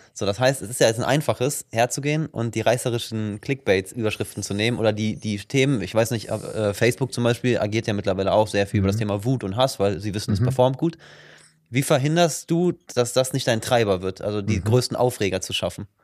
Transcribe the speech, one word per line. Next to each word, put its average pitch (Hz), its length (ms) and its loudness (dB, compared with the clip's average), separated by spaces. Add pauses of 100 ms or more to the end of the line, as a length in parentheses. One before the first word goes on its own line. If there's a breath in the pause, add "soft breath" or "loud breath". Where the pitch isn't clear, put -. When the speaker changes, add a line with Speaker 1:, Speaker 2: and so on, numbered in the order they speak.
(140)
Speaker 1:
So, 107 100 -8
das 101 160 -2
heißt, 135 220 2
es 101 80 -10
ist - 100 -4
ja 127 60 6
jetzt 113 120 2
ein 120 60 -2
einfaches, 139 680 0
herzugehen 143 560 0
und 113 280 -4
die 110 80 -2
reißerischen 110 800 -2
Clickbait-Überschriften 107 1000 -2
zu 98 120 -6
nehmen 110 240 0
oder 107 160 2
die, 107 220 -2
die 107 200 -4
Themen, 131 460 0
ich 87 120 -6
weiß 113 180 2
nicht, 107 200 -4
ob, 98 100 -6
äh, 104 300 -2
Facebook 117 400 0
zum 120 100 -4
Beispiel 120 360 2
agiert 107 280 -2
ja 110 60 0
mittlerweile 95 400 0
auch 107 160 6
sehr 101 180 2
viel 107 120 0
über 98 80 2
das 101 100 2
Speaker 2:
Mhm. 113 40 -4
Speaker 1:
Thema 101 260 -2
Wut 127 180 0
und 98 120 -6
Hass, 131 220 0
weil 98 220 0
sie 101 140 -6
wissen, 107 180 -4
es 98 80 2
Speaker 2:
Mhm. 120 40 0
Speaker 1:
performt 131 340 2
gut. 165 180 -2 (720 loud breath)
Wie 127 140 0
verhinderst 156 680 2
du, 170 220 2 (220)
dass 120 180 0
das 127 220 0
nicht 131 120 -2
dein 110 140 2
Treiber 104 400 2
wird, 95 220 -6
also 104 180 -2
die 98 160 -2
Speaker 2:
Mhm. 87 80 -4
Speaker 1:
größten 120 320 2
Aufreger 101 460 0
zu - 100 -10
schaffen? - 360 -6 (160)